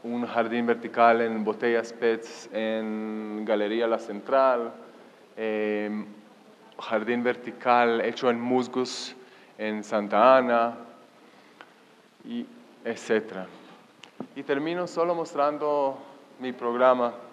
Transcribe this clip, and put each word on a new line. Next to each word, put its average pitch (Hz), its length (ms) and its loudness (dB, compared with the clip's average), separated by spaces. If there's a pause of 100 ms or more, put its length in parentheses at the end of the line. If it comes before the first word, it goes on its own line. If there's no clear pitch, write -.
un 120 220 -4
jardín 117 400 0
vertical 117 560 4
en 113 220 -2
Botellas 113 500 0
Pets - 580 -2
en 107 920 -4
Galería 110 420 2
La 113 120 2
Central, 120 760 0 (640)
em, 107 680 -2 (760)
jardín 113 440 -2
vertical 120 800 2
hecho 117 280 0
en 117 120 0
musgos 123 760 -2 (420)
en 107 260 -6
Santa 107 540 6
Ana, 120 380 2 (1500)
y 120 200 -8 (380)
etcétera. 110 600 -2 (920)
Y 135 60 -10
termino 156 460 -2
solo 175 260 0
mostrando 147 840 0 (420)
mi 127 120 -6
programa 123 640 4 (200)